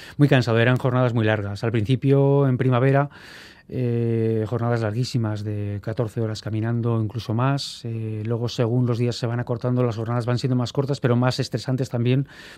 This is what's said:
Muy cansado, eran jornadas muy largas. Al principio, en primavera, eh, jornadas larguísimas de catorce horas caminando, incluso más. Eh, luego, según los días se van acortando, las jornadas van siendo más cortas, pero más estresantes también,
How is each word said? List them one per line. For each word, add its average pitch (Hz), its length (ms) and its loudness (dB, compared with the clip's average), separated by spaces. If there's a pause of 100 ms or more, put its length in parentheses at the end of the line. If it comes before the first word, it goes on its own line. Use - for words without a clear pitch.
(160)
Muy 143 100 6
cansado, 120 320 4
eran 120 180 4
jornadas 123 380 2
muy 117 100 2
largas. 104 380 -2
Al 117 80 0
principio, 135 800 2
en 127 100 2
primavera, 135 500 2 (580)
eh, 113 800 0
jornadas 117 360 0
larguísimas 107 600 -2
de 104 400 -6
catorce 113 380 -4
horas 110 220 -4
caminando, 113 600 -2
incluso 110 300 -6
más. 135 520 -2
Eh, 110 420 -6
luego, 117 240 -2
según 123 340 2
los 120 140 0
días 120 180 -2
se - 100 -4
van 120 140 -2
acortando, 123 420 -2
las 117 140 0
jornadas 117 300 -2
van 123 100 2
siendo 127 180 0
más 123 160 0
cortas, 139 300 -2
pero 120 160 4
más 123 240 2
estresantes 131 480 -4
también, 127 400 0 (300)